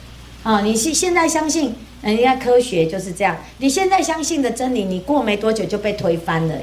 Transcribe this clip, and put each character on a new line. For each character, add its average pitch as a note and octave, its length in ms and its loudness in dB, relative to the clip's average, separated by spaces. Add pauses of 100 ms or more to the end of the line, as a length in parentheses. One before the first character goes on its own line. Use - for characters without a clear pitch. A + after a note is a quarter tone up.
(420)
啊， G#3+ 180 2
你 G#3+ 160 0
是 A#3+ 180 0
现 F4+ 200 0
在 E4+ 120 4
相 D#4 240 0
信 C#4+ 240 0 (280)
人 G#3+ 200 0
家 C4 140 4
科 B3 240 4
学 F3 260 2
就 F#3+ 140 -2
是 F#3 140 -8
这 G3 100 -2
样， F3 140 0 (220)
你 C4+ 100 2
现 F#4+ 200 2
在 F#4+ 120 4
相 D#4+ 200 -2
信 D4+ 200 0
的 A#3+ 100 0
真 B3+ 240 -2
理， G#3 80 0
你 F#3 160 -4
过 C#4+ 240 0
没 G#3+ 140 0
多 A3 160 0
久 G#3+ 100 -2
就 F3+ 140 -2
被 G#3 160 -2
推 F3 240 0
翻 E3 320 -2
了， - 140 -4